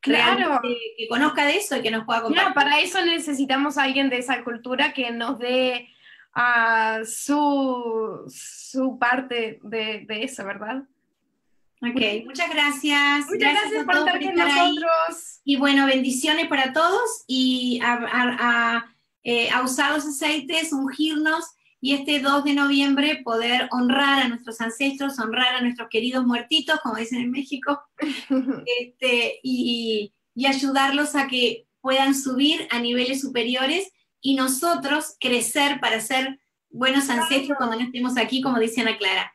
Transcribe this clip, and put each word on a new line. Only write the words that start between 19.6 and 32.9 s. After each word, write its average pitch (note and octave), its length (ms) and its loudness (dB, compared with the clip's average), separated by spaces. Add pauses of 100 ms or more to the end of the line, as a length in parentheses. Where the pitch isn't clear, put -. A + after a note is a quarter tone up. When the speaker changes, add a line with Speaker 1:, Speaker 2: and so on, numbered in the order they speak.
Speaker 2:
usar C#4 320 0
los D4+ 120 -2
aceites, D#4 680 -2
ungirnos D#4 720 0 (380)
y C#4 120 0
este C#4+ 260 0
dos C#4 240 2
de C#4+ 100 2
noviembre C#4 680 2
poder A#3+ 480 0
honrar C4 520 4
a B3 60 2
nuestros A#3 320 -8
ancestros, C4+ 580 -4
honrar A#3+ 360 0
a B3+ 60 -2
nuestros A#3+ 280 -2
queridos B3 360 0
muertitos, D4+ 560 0
como A3+ 140 -4
dicen A3+ 260 -4
en B3 80 -2
México, C#4 500 -4 (180)
Speaker 1:
<laughs> C4 680 -2 (140)
Speaker 2:
este, A#3+ 640 -2
y, A#3 680 -2 (220)
y B3 140 -2
ayudarlos C4+ 680 0
a C4 120 0
que B3 400 0 (140)
puedan C4+ 340 2
subir C#4 560 0
a A#3+ 80 -2
niveles B3 420 0